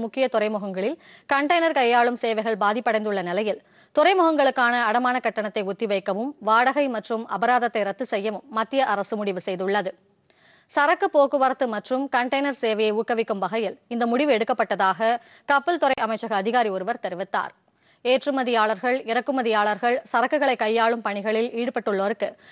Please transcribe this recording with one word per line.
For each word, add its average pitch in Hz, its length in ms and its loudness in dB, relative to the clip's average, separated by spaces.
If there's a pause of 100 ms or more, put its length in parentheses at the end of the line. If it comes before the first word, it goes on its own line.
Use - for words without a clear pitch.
முக்கிய 247 300 -2
துறைமுகங்களில் 208 640 -2 (360)
கண்டெய்னர் 311 460 2
கையாளும் 240 440 4
சேவைகள் 220 400 -2
பாதிப்படைந்துள்ள 214 640 0
நிலையில், 196 320 -2 (360)
துறைமுகங்களுக்கான 294 800 4 (140)
அடமான 247 280 2 (100)
கட்டணத்தை 214 440 -4
ஒத்திவைக்கவும் 202 580 -2 (200)
வாடகை 247 360 4 (120)
மற்றும் 220 280 -6 (120)
அபராதத்தை 233 520 2
ரத்து 214 240 -6
செய்யவும் 214 320 -4 (140)
மத்திய 254 260 0 (100)
அரசு 202 260 -4
முடிவு 196 260 -4
செய்துள்ளது. 190 460 -2 (840)
சரக்கு 339 400 2
போக்குவரத்து 269 600 2
மற்றும் 254 280 -4 (120)
கண்டெய்னர் 269 480 0
சேவையை 220 340 2
ஊக்குவிக்கும் 220 480 -2
வகையில் 202 320 -4 (180)
இந்த 233 160 0
முடிவு 285 240 2
எடுக்கப்பட்டதாக 214 720 0 (420)
கப்பல் 311 320 2
துறை 262 220 2
அமைச்சக 220 360 -4
அதிகாரி 226 340 0
ஒருவர் 196 300 -6
தெரிவித்தார். 175 460 -6 (520)
ஏற்றுமதியாளர்கள், 247 960 0 (100)
இறக்குமதியாளர்கள், 233 880 0 (140)
சரக்குகளை 262 540 2
கையாளும் 226 420 0
பணிகளில் 214 440 -2 (100)
ஈடுபட்டுள்ளோருக்கு 208 680 -2 (220)